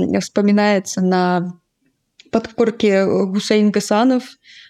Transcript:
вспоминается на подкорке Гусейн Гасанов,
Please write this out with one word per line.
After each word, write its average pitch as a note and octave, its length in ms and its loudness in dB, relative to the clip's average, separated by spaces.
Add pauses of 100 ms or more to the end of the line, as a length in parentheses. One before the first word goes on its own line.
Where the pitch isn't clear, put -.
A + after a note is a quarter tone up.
(200)
вспоминается G3+ 800 0
на F3+ 540 0 (760)
подкорке A3 760 0
Гусейн G3 680 0
Гасанов, A#3 500 0 (480)